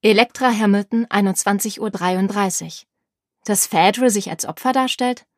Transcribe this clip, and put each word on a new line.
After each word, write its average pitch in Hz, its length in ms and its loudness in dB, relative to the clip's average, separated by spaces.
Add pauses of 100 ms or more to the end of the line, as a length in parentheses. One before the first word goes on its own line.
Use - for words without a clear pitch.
Elektra 233 500 2
Hamilton, 214 580 0
einundzwanzig 202 680 -2
Uhr 220 120 -4
dreiunddreißig. 185 960 -4 (560)
Dass - 240 -2
Phaedra 208 420 4
sich 202 200 -4
als - 160 -8
Opfer 262 280 -4
darstellt? 254 520 -2 (120)